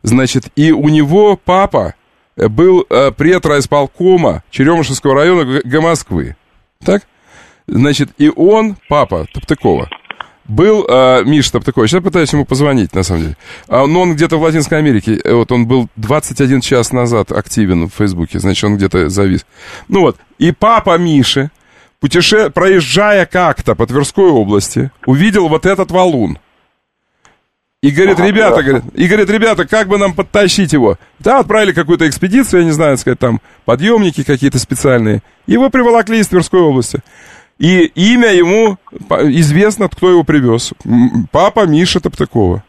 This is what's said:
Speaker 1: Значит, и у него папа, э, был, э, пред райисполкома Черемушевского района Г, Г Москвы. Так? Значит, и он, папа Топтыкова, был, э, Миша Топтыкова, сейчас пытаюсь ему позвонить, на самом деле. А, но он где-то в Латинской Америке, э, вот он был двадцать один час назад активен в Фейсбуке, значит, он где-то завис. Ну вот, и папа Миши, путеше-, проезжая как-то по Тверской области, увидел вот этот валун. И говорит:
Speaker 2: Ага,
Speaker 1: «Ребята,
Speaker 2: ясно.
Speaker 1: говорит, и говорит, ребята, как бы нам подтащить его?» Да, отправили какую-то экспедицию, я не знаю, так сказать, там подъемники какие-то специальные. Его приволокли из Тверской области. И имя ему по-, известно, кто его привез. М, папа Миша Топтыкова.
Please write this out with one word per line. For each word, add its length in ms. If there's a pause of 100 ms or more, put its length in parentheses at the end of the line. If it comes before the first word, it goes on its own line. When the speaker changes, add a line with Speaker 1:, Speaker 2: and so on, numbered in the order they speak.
Speaker 1:
Значит, 420 (100)
и 160
у 180
него 540
папа, 500 (440)
э, 100
был, 420
э, 220
пред 340
райисполкома 1040
Черемушевского 640
района 320
Г, 180
Г 180
Москвы. 540 (480)
Так? 200 (640)
Значит, 500
и 180
он, 420 (120)
папа 420
Топтыкова, 580 (560)
был, 440
э, 340
Миша 300
Топтыкова, 340
сейчас 160
пытаюсь 300
ему 120
позвонить, 500
на 80
самом 180
деле. 160 (300)
А, 180
но 160
он 140
где-то 220
в 40
Латинской 380
Америке, 440
э, 100
вот 180
он 160
был 280
двадцать 460
один 200
час 300
назад 400
активен 560
в 60
Фейсбуке, 460
значит, 240
он 140
где-то 320
завис. 360 (420)
Ну 140
вот, 160 (220)
и 120
папа 460
Миши, 540 (500)
путеше-, 480
проезжая 800
как-то 480
по 100
Тверской 460
области, 580 (160)
увидел 420
вот 200
этот 240
валун. 480 (1400)
И 60
говорит: 300
Speaker 2:
Ага, 80
Speaker 1:
«Ребята, 300
Speaker 2:
ясно. 60
Speaker 1:
говорит, 200 (120)
и 120
говорит, 240
ребята, 360
как 200
бы 100
нам 160
подтащить 600
его?» 240 (220)
Да, 200
отправили 320
какую-то 360
экспедицию, 540
я 40
не 80
знаю, 200
так 80
сказать, 180
там 220 (240)
подъемники 580
какие-то 360
специальные. 640 (240)
Его 240
приволокли 480
из 80
Тверской 340
области. 380 (580)
И 280 (100)
имя 380
ему 440 (300)
по-, 240
известно, 580
кто 220
его 120
привез. 500 (120)
М, 460
папа 360
Миша 320
Топтыкова. 680